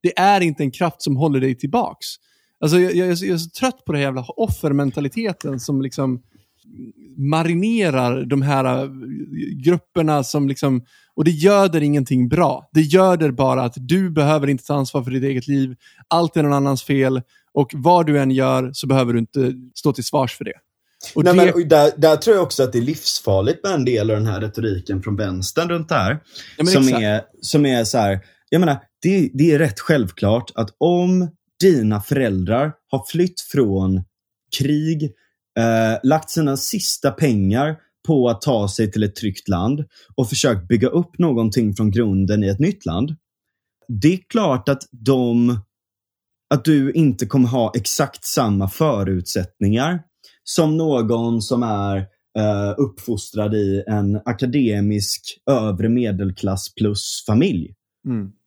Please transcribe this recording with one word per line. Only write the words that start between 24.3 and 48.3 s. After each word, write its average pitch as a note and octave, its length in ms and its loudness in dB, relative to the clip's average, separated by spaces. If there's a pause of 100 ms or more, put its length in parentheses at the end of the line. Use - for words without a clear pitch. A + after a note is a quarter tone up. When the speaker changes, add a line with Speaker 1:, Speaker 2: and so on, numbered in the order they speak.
Speaker 2:
retoriken G#2 600 -6
från G#2 140 -4
vänstern G2 520 -4
runt E3+ 200 -4
det E3 60 -2
här. G#2 160 0 (480)
Speaker 1:
Ja, D3+ 60 0
men - 20 2
Speaker 2:
Som E3+ 160 4
Speaker 1:
exakt. C3 200 2
Speaker 2:
är, G#2+ 200 0 (180)
som D3 260 2
är B2 180 2
så B2 140 -2
här, G2 220 0 (300)
jag D#3+ 100 2
menar, D3+ 180 2 (240)
det, F#3 320 2
det D3+ 180 4
är C#3+ 60 4
rätt D3 220 0
självklart A2 760 0
att A2 240 -6
om F3+ 500 2 (320)
dina A2+ 400 2
föräldrar A#2 720 -2 (180)
har C3+ 180 -4
flytt F3+ 320 -2
från F#2+ 640 0 (540)
krig, D3+ 440 -2 (560)
eh, A2+ 440 2
lagt D3+ 280 0
sina C#3+ 260 -2
sista - 540 -4
pengar B2 680 0 (300)
på C3+ 220 4
att A2+ 140 -2
ta G#2+ 260 0
sig G#2 240 -2
till A2 100 -2
ett G2+ 140 -2
tryggt G2+ 320 -8
land A2+ 360 -2 (300)
och C3 140 -2
försökt G2+ 400 -2
bygga A#2+ 200 2
upp F3 300 -4
någonting A2+ 560 0
från G#2+ 160 0
grunden G2+ 540 0
i G2 40 0
ett F#2+ 120 -2
nytt G3 260 -2
land. A2 280 -4 (720)
Det B2 240 2
är F#3 160 -2
klart D3+ 400 0
att C#3 140 -2 (100)
de, A#2+ 680 2 (960)
att C3 100 -2
du C#3 280 2
inte C3+ 340 2
kommer B2 220 2
ha A#2 280 0
exakt - 480 -4
samma G#2 440 0